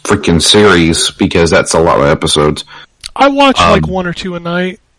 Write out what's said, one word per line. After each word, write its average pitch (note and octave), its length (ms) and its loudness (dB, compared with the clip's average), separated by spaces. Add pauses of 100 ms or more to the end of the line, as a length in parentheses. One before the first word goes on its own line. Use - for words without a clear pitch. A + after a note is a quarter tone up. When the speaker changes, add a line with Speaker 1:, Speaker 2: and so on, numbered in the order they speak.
Speaker 1:
freaking E2+ 380 0
series, F2 680 2
because E2+ 400 0
that's - 220 0
a - 60 2
lot - 200 2
of C#3+ 80 2
episodes. - 580 -2 (500)
Speaker 2:
I C4+ 140 2
watch, C#4 320 2
Speaker 1:
Um, G3 100 2
Speaker 2:
like, D#3+ 160 0
one F3+ 200 -6
or E3+ 60 -6
two F3+ 220 -10
a F3 40 -10
night, F3 420 -6 (160)